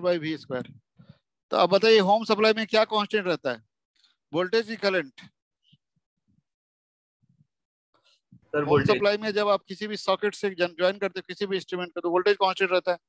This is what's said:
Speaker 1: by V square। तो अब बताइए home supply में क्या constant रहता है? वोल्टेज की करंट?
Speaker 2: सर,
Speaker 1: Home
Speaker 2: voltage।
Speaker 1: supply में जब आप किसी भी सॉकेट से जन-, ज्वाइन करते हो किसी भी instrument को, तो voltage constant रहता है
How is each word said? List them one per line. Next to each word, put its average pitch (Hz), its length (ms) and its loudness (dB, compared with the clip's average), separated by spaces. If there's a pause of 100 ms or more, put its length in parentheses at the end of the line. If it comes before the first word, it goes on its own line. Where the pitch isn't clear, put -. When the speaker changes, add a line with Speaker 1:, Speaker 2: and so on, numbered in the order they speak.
Speaker 1:
by 175 160 0
V 151 160 -6
square। 127 360 -10 (760)
तो - 60 0
अब 175 120 4
बताइए 214 300 4 (100)
home 220 160 2
supply 220 280 2
में 220 140 -6
क्या 220 180 2
constant 208 420 -2
रहता 147 240 -2
है? 113 120 -8 (680)
वोल्टेज 185 340 -2
की 220 80 -8
करंट? 185 460 -2 (3000)
Speaker 2:
सर, - 260 -6
Speaker 1:
Home 147 100 0
Speaker 2:
voltage। 147 260 4
Speaker 1:
supply 202 220 2
में 214 140 -4
जब 208 160 0
आप 196 200 2
किसी 196 200 -10
भी 208 100 -8
सॉकेट 190 380 -2
से 208 140 -4
जन-, 175 280 -4
ज्वाइन 185 200 0
करते 196 220 -6
हो 175 80 -10
किसी 185 180 -8
भी 196 100 -4
instrument 180 380 -6
को, 175 80 -10
तो 175 100 -2
voltage 180 300 2
constant 190 300 2
रहता 180 200 0
है 175 60 -2 (120)